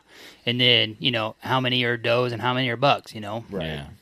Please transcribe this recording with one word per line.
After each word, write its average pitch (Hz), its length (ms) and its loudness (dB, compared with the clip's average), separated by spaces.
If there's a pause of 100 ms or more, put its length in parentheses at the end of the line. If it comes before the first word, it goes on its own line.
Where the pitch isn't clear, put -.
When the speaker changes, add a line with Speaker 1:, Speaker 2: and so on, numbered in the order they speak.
(460)
Speaker 1:
And 120 140 0
then, 113 400 4
you 135 100 -2
know, 110 300 -2
how 131 200 0
many 127 240 0
are 120 140 0
does 120 340 0
and 113 80 -6
how 123 140 0
many 127 160 0
are 120 60 -2
bucks, 123 380 2
you 110 60 -12
know? 104 300 -8
Speaker 2:
Right. 90 160 -4
Speaker 3:
Yeah. 73 200 -8 (160)